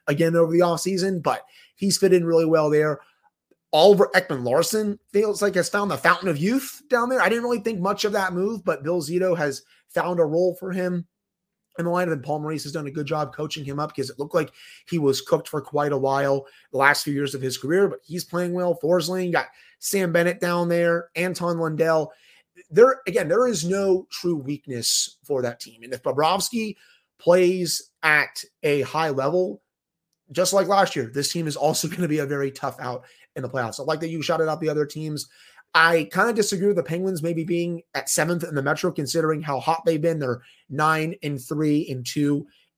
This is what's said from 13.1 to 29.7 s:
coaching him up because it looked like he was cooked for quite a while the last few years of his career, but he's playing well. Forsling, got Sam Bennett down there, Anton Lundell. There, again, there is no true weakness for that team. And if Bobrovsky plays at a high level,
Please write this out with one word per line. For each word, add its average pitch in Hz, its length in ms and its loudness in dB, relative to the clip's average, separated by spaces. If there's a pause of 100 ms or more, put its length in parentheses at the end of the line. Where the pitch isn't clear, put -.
coaching 151 300 -8
him 139 160 -8
up 147 160 -6
because 131 140 -4
it - 80 -14
looked 147 160 -8
like 156 180 0 (380)
he 175 80 -2
was 139 240 2
cooked 156 260 0
for 151 140 -6
quite 147 300 -2
a 143 60 0
while 139 500 0 (240)
the 135 80 -6
last 143 240 4
few 147 100 -4
years 139 220 -4
of 135 60 -10
his 131 180 -6
career, 180 280 2
but - 160 -8
he's 165 220 -10
playing 175 280 -4
well. 180 300 0
Forsling, 180 480 0
got 151 140 2 (320)
Sam 190 340 -2
Bennett 175 300 2
down 175 260 0
there, 170 480 0
Anton 175 440 -2
Lundell. 160 520 0 (580)
There, 254 380 6
again, 180 220 0
there 226 180 4
is 190 160 -2
no 190 480 0
true 175 240 -2
weakness 135 880 -4
for 139 200 -2
that 117 180 -6
team. 113 220 -18
And 127 100 -12
if 120 100 -10
Bobrovsky 180 720 0 (420)
plays 180 720 2 (120)
at 151 400 2 (200)
a 147 180 2
high 151 300 -2
level, 175 500 -2 (720)